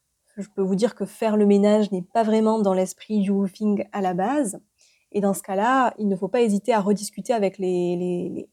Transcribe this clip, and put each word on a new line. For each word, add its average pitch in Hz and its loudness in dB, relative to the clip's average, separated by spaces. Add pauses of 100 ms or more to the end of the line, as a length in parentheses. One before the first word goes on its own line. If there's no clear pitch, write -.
(360)
Je 202 -12
peux - -4
vous 190 0
dire 208 0
que 202 -8
faire 214 -4
le 208 4
ménage 208 4
n'est 180 -2
pas 226 0
vraiment 220 2
dans 196 2
l'esprit 190 -2
du 196 0
woofing 196 -2
à 202 -6
la 185 -2
base. 208 -2 (520)
Et 208 -2
dans 196 2
ce - -8
cas-là, 233 0
il 214 -2
ne 190 0
faut 185 -4
pas 247 0
hésiter 214 2
à 214 2
rediscuter 202 -2
avec 196 0
les, 180 0
les, 180 -4
les, - -10